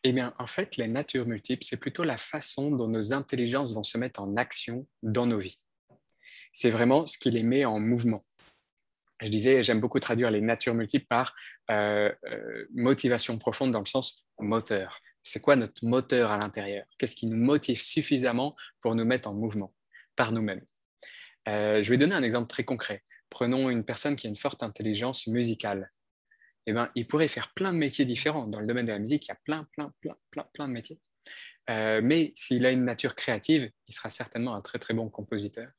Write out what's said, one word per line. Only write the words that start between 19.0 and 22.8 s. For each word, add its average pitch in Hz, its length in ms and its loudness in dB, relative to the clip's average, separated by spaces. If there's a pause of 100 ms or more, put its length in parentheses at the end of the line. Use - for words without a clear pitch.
mettre 123 240 0
en 101 60 -8
mouvement 104 380 -4 (440)
par 117 160 2
nous-mêmes ? 104 320 -4 (840)
Euh, 107 340 2
je 101 80 0
vais 123 80 6
donner 165 180 6
un 143 80 2
exemple 117 240 0
très - 180 -6
concret. 113 380 -6 (260)